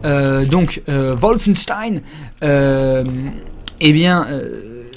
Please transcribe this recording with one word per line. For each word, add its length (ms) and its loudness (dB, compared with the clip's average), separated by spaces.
Euh, 420 2
donc, 440 2
euh, 260 0
Wolfenstein, 840 0
euh, 600 2
eh 120 6
bien, 380 4
euh 540 -10